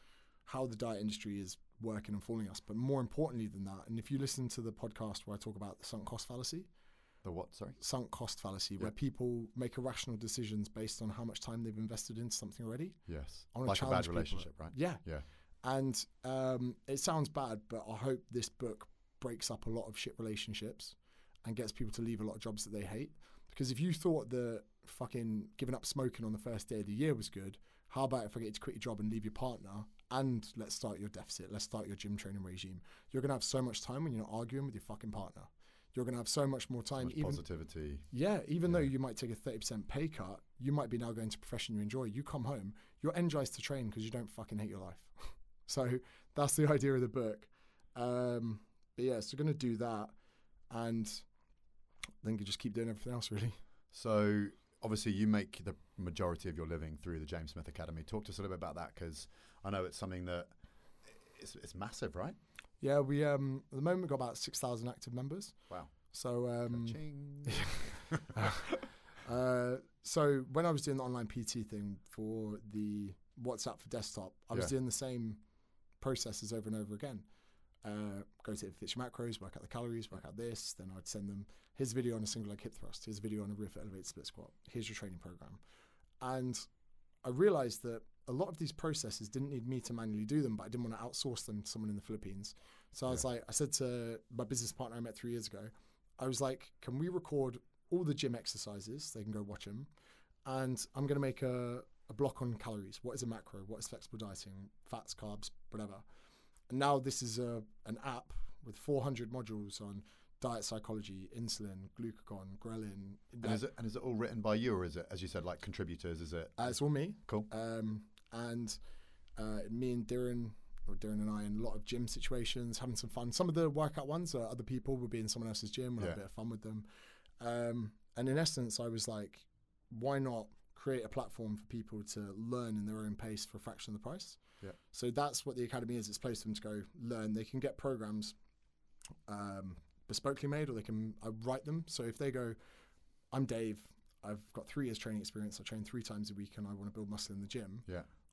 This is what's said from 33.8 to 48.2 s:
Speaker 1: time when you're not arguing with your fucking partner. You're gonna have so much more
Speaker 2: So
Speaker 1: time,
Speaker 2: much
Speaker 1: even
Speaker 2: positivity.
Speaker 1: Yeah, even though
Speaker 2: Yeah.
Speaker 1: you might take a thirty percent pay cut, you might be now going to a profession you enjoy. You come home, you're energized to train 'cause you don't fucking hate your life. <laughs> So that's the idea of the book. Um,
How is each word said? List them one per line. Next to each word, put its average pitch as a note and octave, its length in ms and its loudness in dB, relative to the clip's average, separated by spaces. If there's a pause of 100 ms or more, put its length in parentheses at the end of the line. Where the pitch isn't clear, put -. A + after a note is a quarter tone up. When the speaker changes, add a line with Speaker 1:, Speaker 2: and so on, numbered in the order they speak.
Speaker 1:
time C#3 220 -2
when D3+ 80 0
you're A2 100 0
not - 100 -6
arguing A#2+ 340 -2
with B2+ 100 -2
your G2 60 -6
fucking G#2+ 280 -6
partner. G2 320 -6 (520)
You're B2+ 100 2
gonna A#2+ 140 0
have A2+ 100 -2
so C#3+ 180 6
much C3+ 220 0
more A#2+ 160 -2
Speaker 2:
So C#3+ 120 -2
Speaker 1:
time, B2+ 100 0
Speaker 2:
much - 80 -2
Speaker 1:
even D3+ 160 2
Speaker 2:
positivity. D#2 680 -4 (140)
Speaker 1:
Yeah, E3+ 360 4
even E3+ 240 4
though F3 80 8
Speaker 2:
Yeah. C#3 100 6
Speaker 1:
you C3 80 2
might B2+ 180 0
take A#2+ 140 -2
a A2+ 40 0
thirty A2+ 260 -4
percent A2 280 -2
pay D#3 200 2
cut, G2 340 -6 (160)
you B2+ 120 2
might C#3 200 4
be A#2+ 80 2
now A#2 140 0
going A2 180 0
to - 80 -4
a - 20 -10
profession - 340 -2
you G#2 60 2
enjoy. B2 240 0
You A2+ 180 -2
come C3+ 220 -2
home, G#2 300 -2 (260)
you're D#3 160 2
energized D#3 380 4
to D#3+ 80 -8
train B2+ 280 0
'cause A2 120 -2
you A2 80 -2
don't A#2+ 200 -2
fucking A2 280 -4
hate G#2+ 100 0
your G2 120 -4
life. F#2 220 -10 (140)
<laughs> - 160 -4 (360)
So B2+ 300 4 (360)
that's C#3+ 200 6
the D3+ 160 10
idea C3+ 240 8
of B2+ 60 8
the B2 80 6
book. G#2+ 400 0 (480)
Um, A#2+ 640 2 (340)